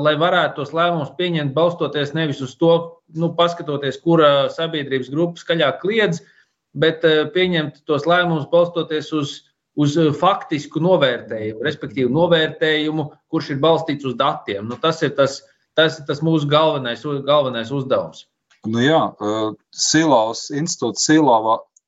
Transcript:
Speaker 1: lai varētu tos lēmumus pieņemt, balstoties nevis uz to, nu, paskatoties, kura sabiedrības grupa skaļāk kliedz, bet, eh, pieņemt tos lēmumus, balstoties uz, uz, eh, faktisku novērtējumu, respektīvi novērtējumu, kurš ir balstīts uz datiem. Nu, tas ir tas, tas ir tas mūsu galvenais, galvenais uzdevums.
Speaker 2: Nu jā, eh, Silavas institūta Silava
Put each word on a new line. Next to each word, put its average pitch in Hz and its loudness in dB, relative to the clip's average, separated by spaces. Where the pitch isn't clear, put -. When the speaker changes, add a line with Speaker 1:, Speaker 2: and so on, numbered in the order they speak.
Speaker 1:
lai 151 2
varētu 170 0
tos 135 -8
lēmumus 170 0
pieņemt, 160 -2
balstoties 151 -2
nevis 156 -4
uz 127 -10
to, 165 0
nu, 165 -2
paskatoties, 151 -2
kura 147 4
sabiedrības 135 -6
grupa 170 -4
skaļāk 160 0
kliedz, 202 0
bet, 160 0
eh, 156 4
pieņemt 165 -2
tos 143 -2
lēmumus, 170 2
balstoties 160 0
uz, 147 -4
uz, 147 2
eh, 156 4
faktisku 160 -2
novērtējumu, 120 0
respektīvi 135 -2
novērtējumu, 156 0
kurš 156 -4
ir 139 -4
balstīts 147 0
uz 127 -4
datiem. 117 -4
Nu, 120 -8
tas 160 -2
ir 139 2
tas, - 0
tas 156 2
ir - -16
tas 151 -6
mūsu 160 0
galvenais, 143 0
galvenais 127 0
uzdevums. 123 -4
Speaker 2:
Nu 113 -2
jā, 151 4
eh, 107 -4
Silavas 127 0
institūta 143 -4
Silava 120 4